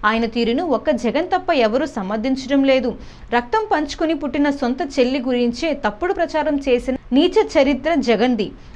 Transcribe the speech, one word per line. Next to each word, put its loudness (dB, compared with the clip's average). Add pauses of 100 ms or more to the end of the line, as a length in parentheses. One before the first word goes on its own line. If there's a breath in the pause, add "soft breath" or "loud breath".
ఆయన 2
తీరును 0
ఒక్క 0
జగన్ 0
తప్ప -2
ఎవరూ 2
సమర్థించడం -2
లేదు. 2 (360 loud breath)
రక్తం 0
పంచుకొని -2
పుట్టిన -2
సొంత -4
చెల్లి 2
గురించే -2
తప్పుడు -2
ప్రచారం 0
చేసిన 0 (140)
నీచ 4
చరిత్ర 2
జగన్ది 2 (240 soft breath)